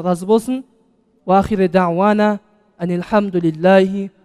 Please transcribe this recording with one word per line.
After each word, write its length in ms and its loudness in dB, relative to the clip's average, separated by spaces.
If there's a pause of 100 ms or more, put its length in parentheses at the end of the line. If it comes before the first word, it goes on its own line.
разы 200 -2
болсын. 380 -2 (600)
Ва 140 2
ахири 280 0
дауана 720 0 (380)
анил 240 -4
хамдулиллахи 1080 0 (140)